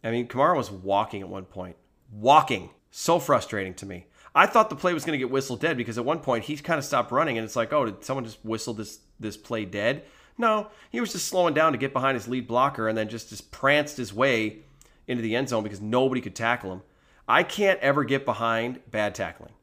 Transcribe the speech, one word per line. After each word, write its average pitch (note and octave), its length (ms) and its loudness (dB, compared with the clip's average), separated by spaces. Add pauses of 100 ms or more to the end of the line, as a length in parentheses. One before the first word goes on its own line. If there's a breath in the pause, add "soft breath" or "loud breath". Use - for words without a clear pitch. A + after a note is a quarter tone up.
I A2+ 60 -2
mean, A#2+ 180 -2
Kamara D3+ 280 2
was A2+ 140 -4
walking G2 520 -2
at F#2 60 -12
one F#2+ 180 -12
point. F2+ 300 -14 (360)
Walking. A#2+ 580 4 (200)
So - 280 0
frustrating G#2 560 0
to G2 120 -14
me. F2+ 200 -14 (280 loud breath)
I F3 120 8
thought A3 240 4
the D#3 60 -8
play F3+ 160 0
was D#3 120 -4
gonna D#3 140 -2
get B2+ 120 -2
whistled C3 300 -2
dead D#3 180 0
because A2+ 180 -4
at A#2 80 -4
one D#3+ 160 0
point A#2 240 -2
he D3+ 120 -6
kinda D3 260 -2
stopped - 280 -2
running C3+ 280 0
and A2+ 60 -4
it's A2 120 -8
like, A#2 160 0
"Oh, C#3+ 140 2
did G2 180 -8
someone C3 200 -4
just A2 200 -16
whistle A2 300 -4
this, G#2 260 -12 (180)
this G#2+ 200 -8
play A2 260 -6
dead?" G#2 400 -2 (340 loud breath)
No, G#3+ 300 0 (200 loud breath)
he A#3+ 120 -6
was A3+ 120 -4
just - 160 -6
slowing F3 240 2
down D#3 200 4
to B2 60 -2
get C3+ 140 -2
behind C3+ 220 2
his A2 120 -4
lead B2 200 -4
blocker A#2+ 420 2
and A2 80 0
then G#2+ 140 -2
just, A2+ 180 -12
just - 220 -16
pranced D3 480 2
his G2+ 160 -6
way A2 460 2 (460 soft breath)
into B2 160 -4
the A2 140 0
end C3 140 -2
zone A2+ 120 0
because G2+ 200 -8
nobody B2 400 2
could F#2+ 120 -10
tackle A2+ 380 -2
him. F#2 100 -12 (460 soft breath)
I C3 140 6
can't G3 380 2
ever C#3 240 2
get C3+ 200 0
behind A#2 560 -2 (100)
bad G#2 240 -2
tackling. - 380 -10 (100)